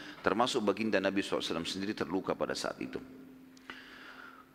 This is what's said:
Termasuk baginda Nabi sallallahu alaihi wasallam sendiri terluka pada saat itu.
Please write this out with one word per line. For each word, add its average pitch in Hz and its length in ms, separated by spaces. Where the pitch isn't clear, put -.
Termasuk 110 480
baginda 101 320
Nabi 98 240
sallallahu - 160
alaihi - 80
wasallam 82 160
sendiri 98 320
terluka 87 400
pada 67 160
saat - 240
itu. - 240